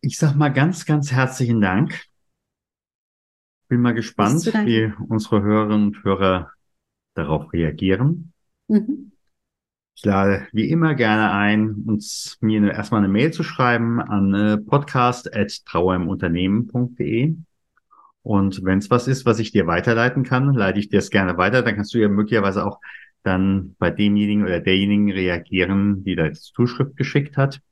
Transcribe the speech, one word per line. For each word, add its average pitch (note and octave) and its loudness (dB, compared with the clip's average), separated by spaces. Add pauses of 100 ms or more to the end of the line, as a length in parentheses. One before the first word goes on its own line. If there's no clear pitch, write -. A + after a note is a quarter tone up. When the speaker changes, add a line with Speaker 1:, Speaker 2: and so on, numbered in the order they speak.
Speaker 1:
Ich - -6
sag C#3+ 2
mal D3 2
ganz, C#3+ 0
ganz D3 0
herzlichen B2 0
Dank. G#2 0 (1700)
Bin A#2+ 2
mal A#2+ 2
gespannt, A2 0
Speaker 2:
Nichts E3 0
zu A3+ -2
danken. G#3+ 0
Speaker 1:
wie A2 2 (140)
unsere G#2+ 0
Hörerinnen G#2+ 2
und G2+ -6
Hörer F#2+ 0 (640)
darauf D#2 -4
reagieren. F#2+ -2 (340)
Speaker 2:
Mhm. G#3+ -2 (840)
Speaker 1:
Ich - -10
lade G2 2
wie G#2+ 0
immer D#3+ 2
gerne A2 2
ein, G#2 0 (100)
uns, - -6
mir A2 2
eine, G2+ 2
erstmal A2 -2
eine F#2+ 2
Mail A#2 2
zu D#3+ -6
schreiben A#2+ 0
an, G2 0
äh, G#2 2
podcast B2 -2
at G#2 -4
trauerimunternehmen F2+ -2
punkt B2 -4
de. B2+ -2 (880)
Und G2 0
wenn's F#2+ 0
was A#2+ 2
ist, C3 -2
was A2+ 2
ich G#2+ -4
dir F#2 2
weiterleiten A#2 0
kann, C3+ 0
leite G2+ 0
ich - -6
dir G2+ 2
es - -6
gerne F#2 2
weiter. G#2 2
Dann A2 -2
kannst G2+ -6
du A#2 0
ja G#2 4
möglicherweise G2+ 0
auch G2+ -8 (440)
dann F#2+ 0
bei F2 0
demjenigen G#2 0
oder F2+ -2
derjenigen G2+ 2
reagieren, F#2+ 0
die F#2+ -4
da E2 0
jetzt - -8
Zuschrift B2 -2
geschickt C#3+ -4
hat. C#3 -2 (100)